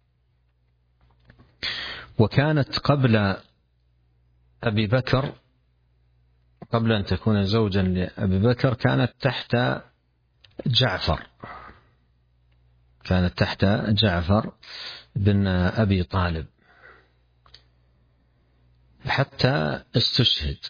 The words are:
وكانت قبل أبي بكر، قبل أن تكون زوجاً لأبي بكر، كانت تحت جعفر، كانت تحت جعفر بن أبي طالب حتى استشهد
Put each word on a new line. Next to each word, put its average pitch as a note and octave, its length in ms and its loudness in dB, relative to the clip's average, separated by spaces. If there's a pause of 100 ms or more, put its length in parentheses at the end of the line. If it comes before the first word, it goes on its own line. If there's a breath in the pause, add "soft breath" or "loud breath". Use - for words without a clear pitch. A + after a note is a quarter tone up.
(2250 loud breath)
وكانت C#3 600 2
قبل A2 560 2 (1300)
أبي A2 240 0
بكر، B2+ 460 0 (1400)
قبل A2+ 180 2
أن G#2 140 0
تكون G2+ 380 0
زوجاً G2+ 380 2
لأبي F#2 580 0
بكر، A#2+ 340 2
كانت B2+ 460 0
تحت - 380 -2 (1120)
جعفر، A2 600 0 (1800 loud breath)
كانت F2+ 340 0
تحت - 280 0 (240)
جعفر G2+ 640 0 (640 loud breath)
بن G2+ 320 2
أبي F#2 560 2
طالب F2 420 -4 (2500 loud breath)
حتى C#3+ 760 -2 (140)
استشهد D#2+ 600 0 (120)